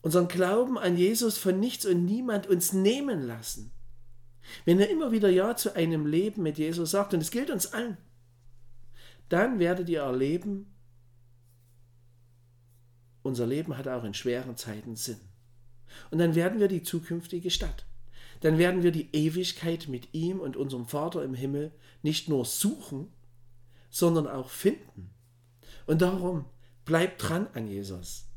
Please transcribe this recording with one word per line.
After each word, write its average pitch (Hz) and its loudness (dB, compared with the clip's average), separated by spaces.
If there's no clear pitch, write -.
unseren 175 4
Glauben 202 2
an 175 2
Jesus 220 2
von 190 2
nichts 240 -2
und 175 4
niemand 214 0
uns 180 2
nehmen 208 2
lassen, 113 -8
wenn 175 6
ihr 208 6
immer 320 0
wieder 208 6
Ja 196 4
zu - -2
einem 165 2
Leben 185 0
mit 151 -2
Jesus 165 -2
sagt, 202 2
und 160 4
es 156 -4
gilt 269 -2
uns 214 -2
allen, 226 -4
dann 214 2
werdet 175 2
ihr 160 0
erleben, 160 -2
unser 123 0
Leben 147 -2
hat 131 -8
auch 127 -4
in 101 -6
schweren 123 -4
Zeiten 110 -10
Sinn. 113 -8
Und 160 0
dann 170 4
werden 185 2
wir 196 6
die 175 0
zukünftige 170 -4
Stadt, - -4
dann 160 6
werden 180 6
wir 175 6
die 160 -4
Ewigkeit 165 0
mit 123 -8
ihm 170 -2
und 135 -6
unserem 123 -4
Vater 156 -2
im 131 -4
Himmel 139 -2
nicht 156 -2
nur 135 2
suchen, - -2
sondern 165 2
auch 131 -8
finden. - -2
Und 160 4
darum, 180 0
bleibt 165 2
dran 185 -2
an 113 -6
Jesus. 95 -10